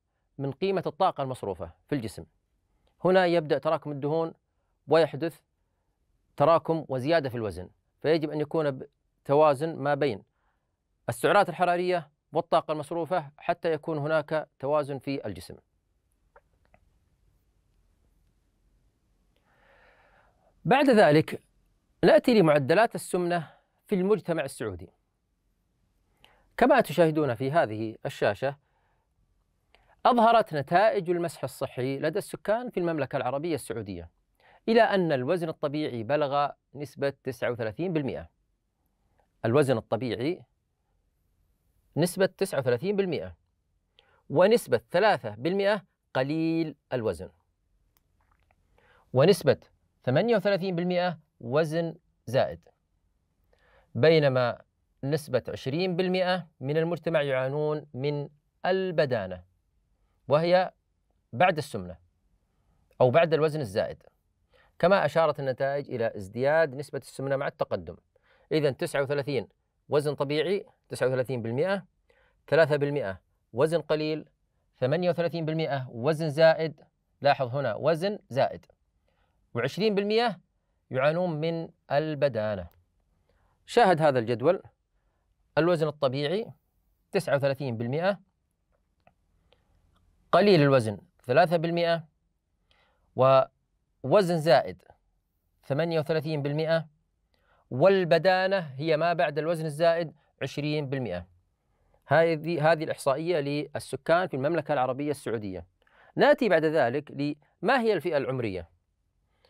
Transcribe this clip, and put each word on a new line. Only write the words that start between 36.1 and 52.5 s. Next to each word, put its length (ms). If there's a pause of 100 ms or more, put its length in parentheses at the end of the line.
نسبة 380 (120)
تسعة 260
وثلاثين 420
بالمئة. 360 (1160)
الوزن 320
الطبيعي 680 (1500)
نسبة 300
تسعة 320
وثلاثين 380
بالمئة، 400 (960)
ونسبة 500 (100)
ثلاثة 440
بالمئة 500 (300)
قليل 600 (160)
الوزن، 360 (1800)
ونسبة 440 (480)
ثمانية 320
وثلاثين 400
بالمئة 420 (220)
وزن 540 (320)
زائد، 420 (1300)